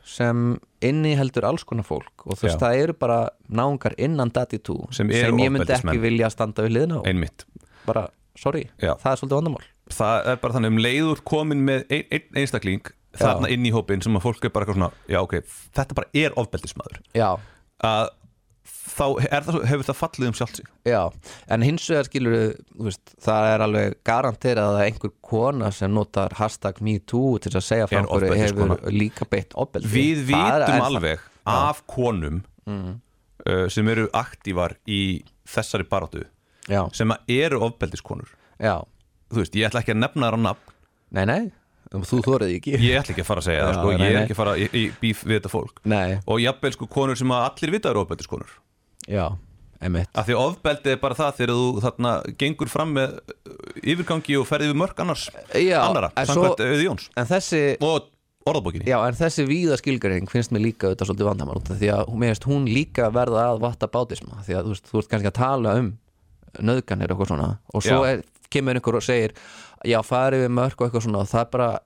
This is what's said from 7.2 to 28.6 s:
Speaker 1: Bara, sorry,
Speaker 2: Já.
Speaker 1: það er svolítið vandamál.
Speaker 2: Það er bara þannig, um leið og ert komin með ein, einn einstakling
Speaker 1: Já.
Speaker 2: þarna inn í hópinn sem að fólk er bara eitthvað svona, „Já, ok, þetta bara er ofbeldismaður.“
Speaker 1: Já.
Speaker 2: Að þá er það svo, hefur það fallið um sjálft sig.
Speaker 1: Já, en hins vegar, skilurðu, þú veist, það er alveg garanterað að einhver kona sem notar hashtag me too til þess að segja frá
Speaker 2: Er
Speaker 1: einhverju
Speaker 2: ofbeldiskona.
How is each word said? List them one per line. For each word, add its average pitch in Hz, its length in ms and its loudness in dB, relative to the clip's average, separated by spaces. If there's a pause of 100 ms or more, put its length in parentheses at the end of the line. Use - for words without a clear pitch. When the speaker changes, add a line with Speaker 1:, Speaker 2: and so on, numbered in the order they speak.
Speaker 1:
Bara, 107 220 0 (280)
sorry, - 280 -2 (120)
Speaker 2:
Já. 82 220 0
Speaker 1:
það 131 140 0
er 131 100 -2
svolítið 139 160 0
vandamál. 156 300 -4 (200)
Speaker 2:
Það 110 400 0
er 127 100 2
bara 120 160 -4
þannig, 113 200 2
um 113 40 4
leið 123 280 2
og 151 120 0
ert - 80 -16
komin 151 400 0
með 135 220 0
ein, 151 200 -2
einn - 340 -4
einstakling 104 400 -2
Speaker 1:
Já. - 400 -10
Speaker 2:
þarna - 280 2
inn 123 160 0
í 113 60 2
hópinn 101 300 0
sem 110 160 0
að 90 40 0
fólk 120 240 -2
er 110 40 0
bara 104 160 -2
eitthvað 98 120 0
svona, 87 140 2 (120)
„Já, 92 180 0
ok, 90 200 -2 (320)
þetta 139 220 -2
bara - 160 -4
er 147 220 2
ofbeldismaður.“ - 680 -6 (120)
Speaker 1:
Já. 113 180 2 (500)
Speaker 2:
Að 110 300 0 (560)
þá - 400 -6 (140)
er 143 240 0
það 156 60 -6
svo, 165 140 0
hefur 135 240 0
það 139 100 -4
fallið 135 300 -4
um 117 100 -2
sjálft - 220 -6
sig. - 80 -20 (180)
Speaker 1:
Já, 117 140 2 (500)
en 113 120 2
hins 147 260 2
vegar, 151 180 2
skilurðu, 117 400 0 (200)
þú - 220 -8
veist, - 300 -10
það 110 320 2
er 107 160 4
alveg 107 380 0
garanterað 113 720 0
að 101 80 4
einhver 104 360 -4
kona 117 500 0
sem 98 220 -2
notar 101 400 0
hashtag 107 480 -4
me 107 180 0
too 123 400 0
til - 140 -6
þess 95 80 0
að - 60 -6
segja 110 220 2
frá 101 80 2
Speaker 2:
Er 101 40 2
Speaker 1:
einhverju 95 280 2
Speaker 2:
ofbeldiskona. 101 480 2